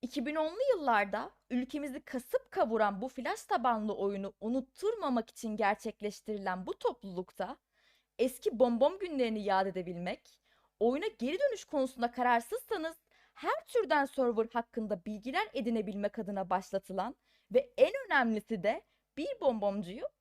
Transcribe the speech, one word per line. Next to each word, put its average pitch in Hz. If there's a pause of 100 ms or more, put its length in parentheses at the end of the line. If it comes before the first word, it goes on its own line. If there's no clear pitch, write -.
İki 247
bin 302
onlu 320 (140)
yıllarda 233 (180)
ülkemizi 262
kasıp -
kavuran 220
bu 262
flash 285
tabanlı 233
oyunu 196
unutturmamak 262
için 214
gerçekleştirilen 202
bu 349
toplulukta 190 (600)
eski 254
Bombom 262
günlerini 247
yad 190
edebilmek, 180 (400)
oyuna 269
geri 294
dönüş 523
konusunda 262
kararsızsanız 285 (360)
her 523
türden 294
server 233
hakkında 220
bilgiler 247
edinebilmek 202
adına 190
başlatılan 190 (360)
ve 508
en 311 (160)
önemlisi 226
de 240 (320)
bir 466
bombomcuyu 208 (160)